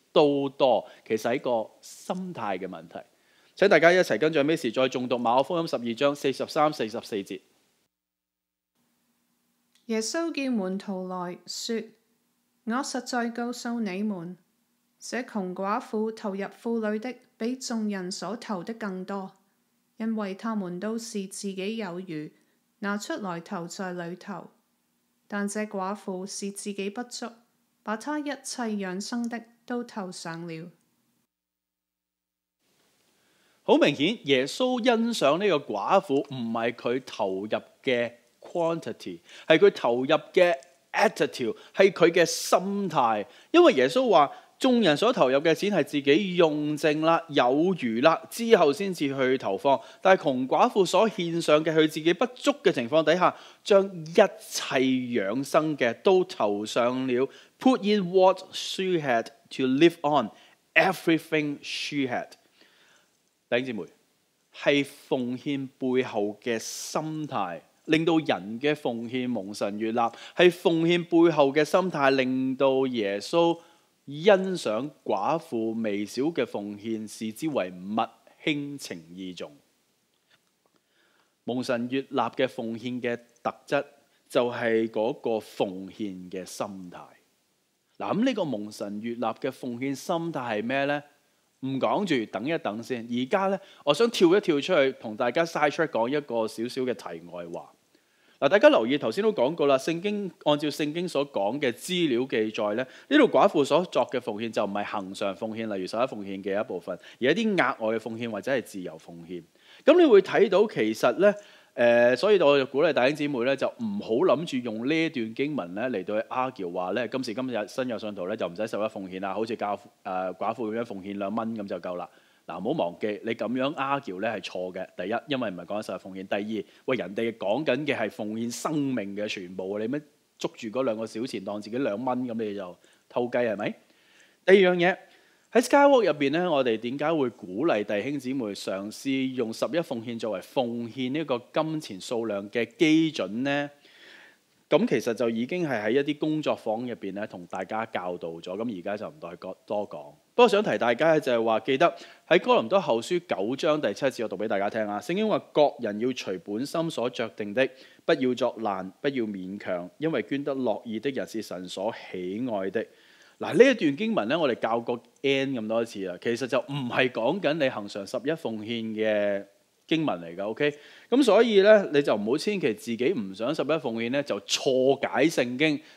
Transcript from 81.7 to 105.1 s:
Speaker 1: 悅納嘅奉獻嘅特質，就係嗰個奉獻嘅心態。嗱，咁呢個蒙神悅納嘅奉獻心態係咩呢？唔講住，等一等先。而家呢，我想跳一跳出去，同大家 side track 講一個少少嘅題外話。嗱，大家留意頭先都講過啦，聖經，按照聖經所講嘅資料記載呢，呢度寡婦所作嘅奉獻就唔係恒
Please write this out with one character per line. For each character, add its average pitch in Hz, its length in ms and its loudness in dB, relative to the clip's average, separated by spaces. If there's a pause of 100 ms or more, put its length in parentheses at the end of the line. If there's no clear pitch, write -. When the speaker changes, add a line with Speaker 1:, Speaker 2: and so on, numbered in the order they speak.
Speaker 1:
悅 131 200 -4
納 120 260 0
嘅 131 120 0
奉 117 320 -6
獻 123 220 -6
嘅 120 180 -2 (240)
特 110 120 -2 (120)
質， 143 160 0 (460)
就 123 240 2
係 113 380 0
嗰 113 240 0
個 113 260 -4
奉 95 480 -6
獻 92 420 -12
嘅 92 140 -8
心 95 460 -12
態。 82 100 -18 (960)
嗱， 104 180 -4
咁 208 120 2
呢 262 80 0
個 196 100 -2
蒙 107 260 -6
神 104 300 -8
悅 117 180 -6
納 117 200 -2
嘅 139 120 -4
奉 123 280 -8
獻 135 160 -4
心 165 360 -4
態 127 280 -4
係 - 40 -2
咩 131 220 -2
呢？ 143 180 -2 (600)
唔 131 80 -4 (100)
講 127 260 0
住， 127 240 0
等 101 160 -6
一 160 120 -2
等 107 220 -6
先。 117 300 -8
而 120 80 -2 (100)
家 196 200 0
呢， 196 100 -2 (260)
我 147 80 4
想 233 180 4
跳 190 180 8
一 196 120 6
跳 151 200 2
出 185 120 -2
去， 135 280 6
同 110 160 -8
大 123 120 2
家 165 160 2
side 151 280 2
track 160 160 0
講 113 200 0
一 147 120 0
個 117 260 -2
少 110 220 -6
少 127 140 -4
嘅 123 120 -2
題 85 320 -12
外 87 220 -12
話。 85 240 -12 (640)
嗱， 139 100 4
大 175 120 4
家 294 80 12
留 233 180 4
意 135 100 2
頭 135 140 -2
先 190 140 -2
都 220 80 2
講 135 240 2
過 156 100 2
啦， 139 100 6
聖 165 240 -2
經， 208 300 -4 (140)
按 147 120 4
照 147 120 -2
聖 147 240 -4
經 175 160 -4
所 143 240 -2
講 104 260 -2
嘅 135 140 0
資 175 360 -2
料 120 120 2 (100)
記 110 220 0
載 104 240 -2
呢， 127 100 -4 (220)
呢 285 100 4
度 294 60 8
寡 151 240 6
婦 160 160 2
所 143 220 2
作 127 220 0
嘅 123 120 -4
奉 110 160 -6
獻 113 120 -6
就 110 160 -2
唔 98 40 -2
係 101 160 -4
恒 98 280 -8